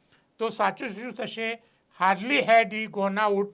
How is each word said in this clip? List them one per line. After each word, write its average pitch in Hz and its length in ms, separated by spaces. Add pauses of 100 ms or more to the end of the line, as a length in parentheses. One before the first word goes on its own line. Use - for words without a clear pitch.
(380)
તો 226 100
સાચું 214 400
શું 220 240
થશે? 226 500 (400)
Hardly 196 380
had 220 320
he 214 140
gone 196 320
out 202 360